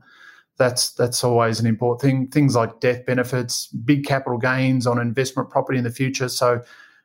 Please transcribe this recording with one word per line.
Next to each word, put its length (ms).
That's, 340
that's 320
always 380
an 40
important 360
thing. 260
Things 260
like 280
death 240
benefits, 640
big 380
capital 320
gains 480
on 140
investment 500
property 280
in 80
the 40
future. 380
So 340